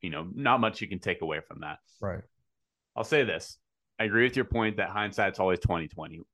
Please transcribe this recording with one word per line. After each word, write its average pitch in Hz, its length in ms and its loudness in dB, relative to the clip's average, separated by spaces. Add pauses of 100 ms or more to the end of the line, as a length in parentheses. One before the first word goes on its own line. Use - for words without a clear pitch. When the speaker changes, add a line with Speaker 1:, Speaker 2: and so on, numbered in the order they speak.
Speaker 1:
you 92 100 -6
know, 80 220 -6
not 127 280 4
much 110 200 0
you 110 60 -6
can 92 140 -8
take 92 200 -2
away 78 200 -2
from - 220 -16
that. 76 160 -10 (220)
Speaker 2:
Right. 95 220 -4 (720)
Speaker 1:
I'll - 80 -4
say 147 220 4
this. 85 340 -4 (400)
I 113 60 2
agree 110 180 4
with 127 140 4
your 127 80 2
point 110 320 0
that 92 140 0
hindsight's 101 500 0
always 92 180 4
twenty 82 300 -2
twenty. 80 320 -12 (140)